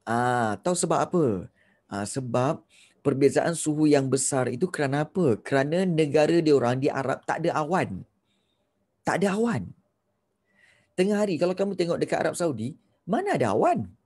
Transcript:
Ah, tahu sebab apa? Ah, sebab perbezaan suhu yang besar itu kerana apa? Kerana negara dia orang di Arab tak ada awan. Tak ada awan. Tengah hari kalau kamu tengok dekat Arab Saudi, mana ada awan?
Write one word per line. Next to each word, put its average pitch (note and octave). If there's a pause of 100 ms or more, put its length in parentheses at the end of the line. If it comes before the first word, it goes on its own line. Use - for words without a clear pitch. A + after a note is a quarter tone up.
Ah, A#2+
tahu F3+
sebab E3+
apa? E3 (600)
Ah, G2+
sebab B2+ (400)
perbezaan C#3+
suhu D3+
yang C3+
besar C3
itu B2
kerana C#3+
apa? D3
Kerana D3
negara D#3
dia D3+
orang B2
di C#3+
Arab C3+
tak D#3+
ada D3
awan. D3+ (1040)
Tak D3
ada G3
awan. G3+ (1300)
Tengah G#3
hari G3
kalau F3
kamu G3
tengok E3
dekat D#3+
Arab D#3
Saudi, C3+ (320)
mana E4
ada A2+
awan? G3 (200)